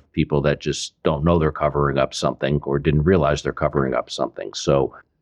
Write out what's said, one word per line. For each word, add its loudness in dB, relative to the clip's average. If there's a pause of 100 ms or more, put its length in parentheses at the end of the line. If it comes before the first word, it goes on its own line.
(120)
people 0
that 0
just -8
don't 0
know 4
they're 2
covering 0
up 0
something -2
or -2
didn't 2
realize 2
they're -2
covering -2
up -4
something. -6
So, 0 (280)